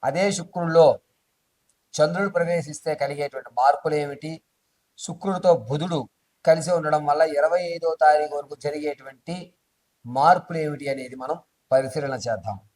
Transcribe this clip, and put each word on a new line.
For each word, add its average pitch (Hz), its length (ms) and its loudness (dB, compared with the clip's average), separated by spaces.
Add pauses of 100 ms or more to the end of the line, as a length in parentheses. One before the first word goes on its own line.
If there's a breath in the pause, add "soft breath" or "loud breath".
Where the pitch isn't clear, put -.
అదే 156 220 -2 (120)
శుక్రుల్లో 165 460 2 (1080)
చంద్రుడు 175 420 0
ప్రవేశిస్తే 165 560 -4 (100)
కలిగేటువంటి 143 480 -6 (100)
మార్పులు 143 360 2
ఏమిటి, 147 360 -6 (680)
శుక్రుడితో 185 520 0 (180)
బుధుడు 151 300 -2 (460)
కలిసి 160 320 4
ఉండడం 151 320 0
వల్ల 151 140 4 (140)
ఇరవై 160 240 2 (120)
ఐదో 165 160 -2 (140)
తారీఖు 151 320 4
వరకు 143 200 -10 (100)
జరిగేటువంటి 143 680 -8 (720)
మార్పులు 165 600 2
ఏమిటి 143 280 -8
అనేది 131 280 -10
మనం 139 160 -6 (340)
పరిశీలన 135 540 0
చేద్దాం. 107 320 -6 (180)